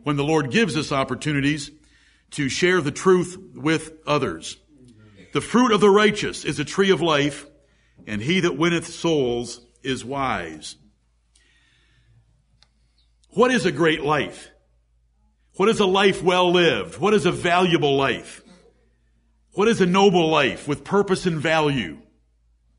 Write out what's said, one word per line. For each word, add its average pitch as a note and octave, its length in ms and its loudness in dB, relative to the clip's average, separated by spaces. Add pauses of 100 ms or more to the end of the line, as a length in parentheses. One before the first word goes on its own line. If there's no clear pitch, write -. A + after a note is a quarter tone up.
when D3 140 0
the C#3+ 80 -2
Lord D3 260 0
gives D#3+ 280 0
us D3 140 -4
opportunities C#3 800 -2 (600)
to C#3 180 -4
share F3+ 320 2
the C#3+ 100 -4
truth F3+ 460 2 (180)
with D#3 380 -2 (140)
others. B2 500 -4 (800)
"The C#3 80 -2
fruit B3 280 2
of G3+ 120 2
the G#3 80 6
righteous G#3 560 0
is D3 120 -4
a D3 60 -6
tree G3 240 -2
of F3 140 2
life, D3 420 0 (640)
and G#2 160 -8
he F3 180 0
that D#3 160 -2
winneth E3 300 -2
souls B2 760 -4 (220)
is C3 200 -6
wise." A2+ 760 -8 (2500)
What B3 220 2
is G#3 160 0
a F3+ 40 2
great D#3 320 0
life? C#3 460 -4 (1080)
What G3 120 2
is A3+ 100 0
a G3+ 60 2
life F#3+ 380 2
well F3+ 280 2
lived? D#3+ 460 2
What G3 160 0
is G#3 140 2
a F3 40 2
valuable D#3+ 680 0
life? C3+ 440 -2 (1120)
What G3+ 180 0
is A3 140 2
a F#3 40 6
noble F3+ 440 4
life C#3 360 0
with C#3+ 180 -4
purpose G3 420 0
and E3 120 -2
value? C#3+ 640 -2 (800)